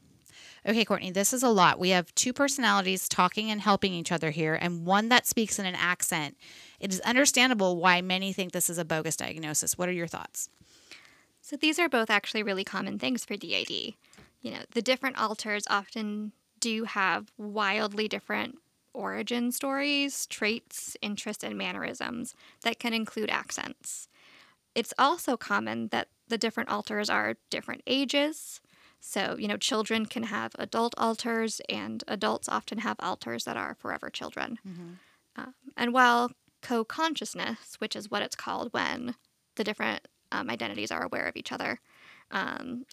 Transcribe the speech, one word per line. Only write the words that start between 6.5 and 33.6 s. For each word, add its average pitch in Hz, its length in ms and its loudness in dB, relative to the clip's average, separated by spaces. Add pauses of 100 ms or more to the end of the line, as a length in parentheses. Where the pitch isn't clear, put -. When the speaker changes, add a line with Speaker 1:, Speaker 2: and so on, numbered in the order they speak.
Speaker 1:
It 196 120 -2
is 180 100 -2
understandable 240 760 6
why 180 240 6
many 185 320 0
think 180 180 -2
this 175 180 2
is 170 100 -4
a 165 60 0
bogus 156 300 0
diagnosis. - 640 -2
What 180 120 0
are 180 40 0
your 170 140 -2
thoughts? - 420 -8 (920)
Speaker 2:
So - 140 -10
these 302 220 2
are 339 100 4
both 226 220 2
actually 214 320 2
really 196 220 0
common 190 340 -4
things - 260 -2
for 101 140 -8
D - 180 -4
I - 80 0
D. - 320 -8 (460)
You 247 100 -10
know, - 200 -10
the 240 100 -2
different 262 380 0
alters 208 500 -2
often 208 640 -4 (280)
do 226 260 -2
have 202 520 0
wildly 208 720 0
different 208 500 -4 (340)
origin 233 600 -2
stories, 277 720 0
traits, - 760 -4
interests, 208 420 -6
and 208 140 -6
mannerisms - 760 -6 (280)
that 233 180 -2
can 233 140 -2
include 220 360 -2
accents. - 800 -6 (640)
It's 233 240 -2
also 277 400 4
common 214 520 -2
that - 200 -2 (180)
the 226 120 -2
different 226 300 -2
alters 208 400 -2
are - 280 2 (140)
different - 340 -8
ages. 285 760 0 (460)
So, - 300 -2
you 214 100 -4
know, 208 100 -2
children 220 500 0
can 226 160 -4
have 220 340 -4
adult 233 400 0
alters, 226 720 0
and 107 380 -6
adults 214 420 -2
often 220 300 -4
have 233 200 -2
alters - 440 -4
that - 120 -4
are 87 200 -6